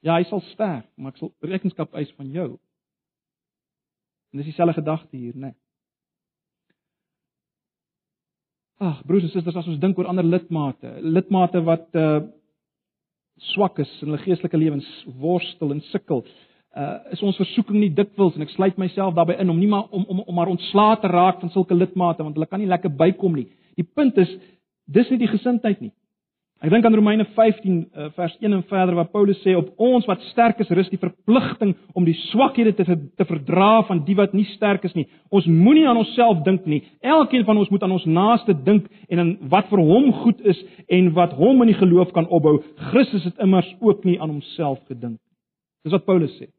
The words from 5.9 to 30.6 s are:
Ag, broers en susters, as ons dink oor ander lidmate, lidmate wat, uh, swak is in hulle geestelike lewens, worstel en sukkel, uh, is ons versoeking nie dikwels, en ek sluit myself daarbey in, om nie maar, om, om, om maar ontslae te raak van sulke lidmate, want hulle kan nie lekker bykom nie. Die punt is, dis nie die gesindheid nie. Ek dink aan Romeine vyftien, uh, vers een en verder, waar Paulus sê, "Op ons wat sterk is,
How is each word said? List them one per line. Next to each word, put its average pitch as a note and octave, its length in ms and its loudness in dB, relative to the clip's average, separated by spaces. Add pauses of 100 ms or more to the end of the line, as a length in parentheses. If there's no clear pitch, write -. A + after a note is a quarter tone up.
Ag, D#3+ 240 -6
broers F3 220 0
en - 20 -4
susters, E3+ 320 -8
as D#3+ 80 -12
ons D#3 100 -8
dink F3+ 200 -2
oor F3 100 -4
ander F3+ 160 -2
lidmate, D#3+ 680 -4 (100)
lidmate F3+ 580 0
wat, E3 300 -2
uh, D#3 300 0 (1300)
swak F#3+ 300 -2
is - 80 -10 (100)
in C#3 80 -10
hulle D3+ 140 -6
geestelike F3 340 -4
lewens, D3+ 300 -2 (340)
worstel D#3+ 540 -4
en D3 160 -12
sukkel, D3 320 -6 (500)
uh, - 240 -10 (160)
is F3 80 -10
ons G3+ 160 -2
versoeking G#3 400 -2
nie G#3 160 2
dikwels, G3 400 0
en D3+ 140 -8
ek - 80 -18
sluit F#3+ 260 -2
myself F#3+ 320 -4
daarbey E3+ 300 0
in, F3 100 0
om E3 80 0
nie G3+ 80 2
maar, G3+ 240 0
om, G3 160 -4
om, F#3 160 -6
om F3 140 -6
maar E3+ 120 -2
ontslae G#3 520 2
te F3+ 100 -2
raak F3+ 300 2
van E3+ 100 -8
sulke F3+ 240 0
lidmate, F3 480 -2
want D3+ 140 -10
hulle D#3 100 -4
kan G3 140 -6
nie F#3+ 100 -2
lekker F3 240 -4
bykom F3 400 0
nie. B2 140 -8 (260)
Die - 80 -4
punt C#4 320 0
is, F3+ 160 2 (640)
dis B3 160 2
nie B3 80 -2
die A#3 80 0
gesindheid A3 560 -2
nie. G#2 80 -14 (680)
Ek D#3 80 0
dink A3 160 4
aan A3 80 6
Romeine G#3+ 300 2 (100)
vyftien, F#3+ 460 2 (100)
uh, D3+ 140 -14 (100)
vers F3 240 -6
een G#3+ 160 0
en F#3 80 -2
verder, F#3 320 0
waar E3+ 160 -2
Paulus G3+ 320 2
sê, F#3+ 140 2
"Op - 200 -4
ons B3 280 2
wat F#3+ 160 -4 (100)
sterk A#3 280 2
is, G3+ 100 -4